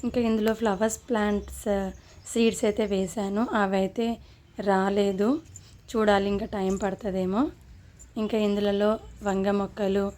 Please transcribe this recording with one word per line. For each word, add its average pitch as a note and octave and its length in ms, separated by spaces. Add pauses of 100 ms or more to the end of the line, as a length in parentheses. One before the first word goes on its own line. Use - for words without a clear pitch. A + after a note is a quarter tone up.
ఇంకా A#3+ 140 (100)
ఇందులో A3 300
ఫ్లవర్స్ A3 400 (100)
ప్లాంట్స్ G#3 540 (680)
సీడ్స్ A3+ 360
అయితే G#3 260
వేశాను, G3 500 (180)
అవైతే G3 440 (600)
రాలేదు. G3 600 (600)
చూడాలి, G#3 420
ఇంకా G3+ 140 (100)
టైమ్ F#3+ 260
పడుతుందేమో. F#3+ 600 (800)
ఇంకా G#3+ 140 (120)
ఇందులో G3+ 420 (380)
వంగ G3 200 (120)
మొక్కలు, G3 440 (140)